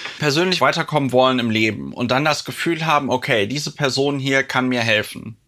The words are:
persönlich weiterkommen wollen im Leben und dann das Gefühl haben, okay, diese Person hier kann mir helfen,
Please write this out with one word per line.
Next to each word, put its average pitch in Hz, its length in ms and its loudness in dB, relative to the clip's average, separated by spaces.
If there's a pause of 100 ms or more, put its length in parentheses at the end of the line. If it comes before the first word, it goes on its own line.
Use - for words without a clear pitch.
(200)
persönlich 160 420 0
weiterkommen 147 500 0
wollen 127 280 4
im 117 100 0
Leben 107 420 0
und 120 200 -2
dann 131 120 2
das 151 220 0
Gefühl 160 400 -4
haben, 147 240 2
okay, 123 360 2
diese 147 260 -6
Person 139 480 0
hier 135 240 0
kann 127 260 0
mir 123 120 0
helfen, 110 540 -2 (120)